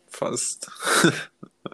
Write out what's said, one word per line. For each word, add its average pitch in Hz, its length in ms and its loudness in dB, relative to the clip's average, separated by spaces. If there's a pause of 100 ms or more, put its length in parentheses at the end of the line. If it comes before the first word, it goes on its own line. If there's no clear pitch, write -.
fast. - 600 -4 (320)
<laughs> 165 100 6 (600)